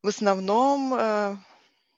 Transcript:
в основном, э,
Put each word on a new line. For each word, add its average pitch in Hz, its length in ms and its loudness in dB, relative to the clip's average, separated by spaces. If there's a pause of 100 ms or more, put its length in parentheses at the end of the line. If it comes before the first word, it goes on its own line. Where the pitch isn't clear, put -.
в 196 60 -2
основном, 226 840 0
э, 208 420 -2 (600)